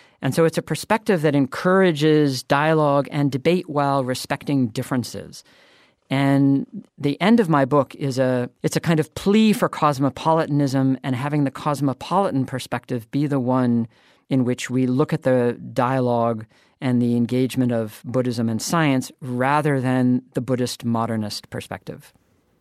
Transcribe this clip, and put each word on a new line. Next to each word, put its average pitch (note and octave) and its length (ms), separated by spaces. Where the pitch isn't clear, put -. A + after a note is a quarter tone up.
And C3 140
so E3 100
it's D#3+ 140
a - 40
perspective F#3+ 600
that D3+ 120
encourages D3+ 1080
dialogue C#3+ 640
and C#3+ 220
debate E3 360
while C#3 360
respecting C3 640
differences. G#2+ 720
And C#3 560
the C#3+ 220
end A3+ 200
of F3 80
my C#3+ 160
book C3+ 300
is C3+ 240
a, B2+ 300
it's - 140
a - 40
kind D#3+ 200
of - 140
plea G#3+ 380
for F3 160
cosmopolitanism C#3+ 1300
and C#3 140
having C#3+ 280
the C3+ 60
cosmopolitan C#3+ 920
perspective B2 640
be C#3+ 160
the C#3 140
one A#2+ 480
in C3 160
which B2 260
we B2+ 160
look C3 260
at D3+ 100
the B2 360
dialogue A#2+ 760
and B2 220
the A#2+ 140
engagement B2 560
of A2+ 320
Buddhism A#2+ 440
and A2 120
science C#3+ 500
rather C3+ 600
than B2+ 420
the C#3 60
Buddhist B2 440
modernist A2+ 640
perspective. - 640